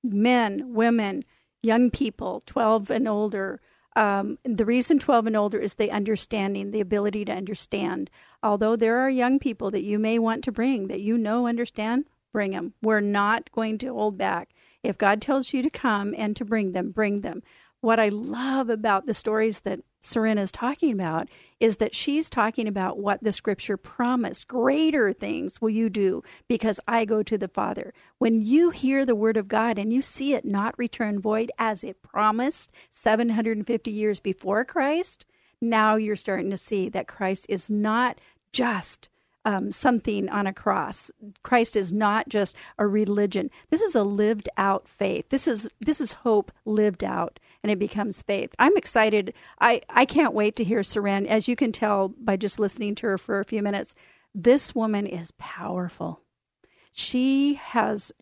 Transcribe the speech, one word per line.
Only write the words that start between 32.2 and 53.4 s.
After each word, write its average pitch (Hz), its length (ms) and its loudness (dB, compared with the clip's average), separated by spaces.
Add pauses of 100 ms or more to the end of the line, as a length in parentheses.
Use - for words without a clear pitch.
seven 226 400 2
hundred 220 280 0
and 208 100 -6
fifty 233 240 -4
years 214 300 -2
before 202 440 -2
Christ, 311 600 -2 (360)
now 220 340 4
you're 214 220 0
starting 190 340 -4
to 190 60 -4
see 190 320 -4
that - 180 -6
Christ 190 400 -4
is 196 220 -6
not 214 500 0 (320)
just, 233 580 -4 (360)
um, 202 280 -2
something 208 560 0
on 202 180 -2
a 190 60 -4
cross. - 580 -4 (320)
Christ 233 320 2
is 185 160 0
not 208 380 0
just 202 260 0 (220)
a 208 100 2
religion. 202 600 0 (220)
This 330 100 2
is 403 120 0
a 214 100 4
lived 208 520 0
out 196 320 0
faith. - 420 -4
This 269 200 0
is, 220 200 -2 (120)
this 294 180 0
is 254 140 -4
hope 214 360 2 (140)
lived 214 400 0
out, 175 380 -4 (200)
and 208 80 -2
it 208 80 2
becomes 208 440 -4
faith. - 360 -4
I'm 339 200 6
excited. 214 560 2 (260)
I, 240 300 4
I 262 160 6
can't 277 280 2
wait 208 220 0
to 233 80 -2
hear 196 160 2
Seren. 196 480 0
As 214 220 2
you 240 80 0
can 233 160 0
tell 202 340 2
by 196 300 -2
just 196 200 -4
listening 208 380 -2
to 240 120 -6
her 196 100 0
for 202 240 -4